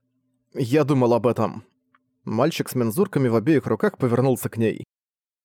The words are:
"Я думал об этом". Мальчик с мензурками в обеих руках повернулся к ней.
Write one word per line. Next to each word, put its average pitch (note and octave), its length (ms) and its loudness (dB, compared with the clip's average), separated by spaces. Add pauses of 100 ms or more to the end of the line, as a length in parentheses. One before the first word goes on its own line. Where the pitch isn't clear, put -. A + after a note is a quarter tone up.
(540)
"Я C#3 320 0
думал B2+ 280 4
об A#2 140 2
этом". A2 380 -2 (580)
Мальчик B2+ 460 -2
с - 60 -6
мензурками C3 540 0
в A2+ 60 0
обеих B2 300 2
руках - 320 -2
повернулся B2 500 0
к - 100 -10
ней. A2 260 -2 (600)